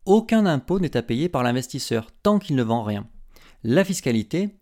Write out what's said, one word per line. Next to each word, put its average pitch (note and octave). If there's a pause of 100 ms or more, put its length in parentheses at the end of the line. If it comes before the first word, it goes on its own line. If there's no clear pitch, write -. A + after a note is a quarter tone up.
aucun A3
impôt E3+
n'est D#3+
à A#2+
payer A#2+
par C3+
l'investisseur B2 (100)
tant G#3
qu'il D#3
ne B2+
vend A2+
rien. G#2+ (560)
La C3+
fiscalité E3